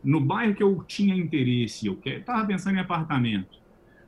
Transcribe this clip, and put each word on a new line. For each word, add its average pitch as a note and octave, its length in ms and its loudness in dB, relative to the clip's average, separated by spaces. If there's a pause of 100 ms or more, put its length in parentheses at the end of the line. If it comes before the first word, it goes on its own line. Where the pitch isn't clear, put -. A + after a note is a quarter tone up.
no D3 160 4
bairro G3+ 360 2
que G#3 80 0
eu G3 240 4
tinha G3+ 280 2
interesse, B2+ 720 0
eu F#2+ 80 -2
que-, - 240 -8
tava A#3 260 -4
pensando G3 320 -2
em - 20 0
apartamento, D3 800 -2 (500)